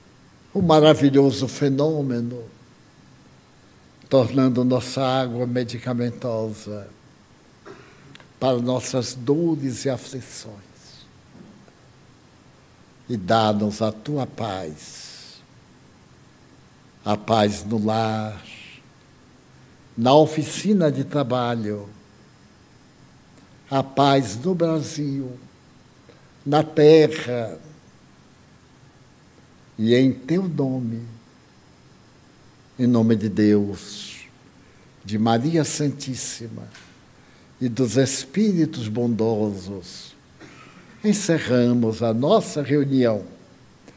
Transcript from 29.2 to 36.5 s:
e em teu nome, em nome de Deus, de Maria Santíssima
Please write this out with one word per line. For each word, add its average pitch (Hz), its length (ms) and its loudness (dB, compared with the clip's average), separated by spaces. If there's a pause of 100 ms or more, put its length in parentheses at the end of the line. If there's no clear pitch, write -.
e 113 180 4
em 131 160 6
teu 170 320 -2
nome, 131 580 -4 (1800)
em 127 80 0
nome 117 300 4
de 104 140 -2
Deus, 101 960 0 (760)
de 104 140 -6
Maria 120 460 2
Santíssima 117 1040 -6 (920)